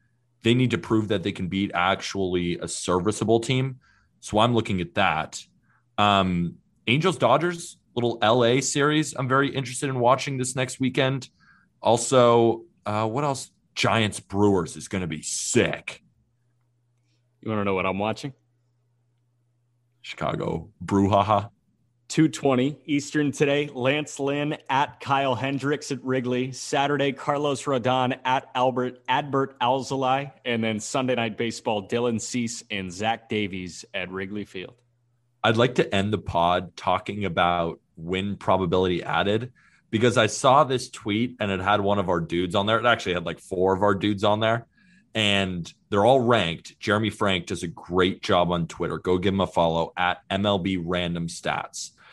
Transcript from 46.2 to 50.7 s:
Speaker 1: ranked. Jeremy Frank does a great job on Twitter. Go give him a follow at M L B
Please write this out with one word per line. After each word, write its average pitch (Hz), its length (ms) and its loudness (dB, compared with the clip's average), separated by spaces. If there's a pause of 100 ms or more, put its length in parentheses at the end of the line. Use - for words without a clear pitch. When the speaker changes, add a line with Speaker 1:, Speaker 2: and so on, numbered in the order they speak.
Speaker 1:
ranked. 104 580 0
Jeremy 107 300 0
Frank 98 380 -2
does 90 140 -6
a 92 60 -6
great 90 560 0
job 87 280 2
on 87 160 -2
Twitter. 80 320 -6
Go 90 180 0
give 95 160 0
him 98 80 0
a 90 60 2
follow 82 500 0
at 90 220 -2 (100)
M 98 160 -2
L 101 140 2
B 95 180 -2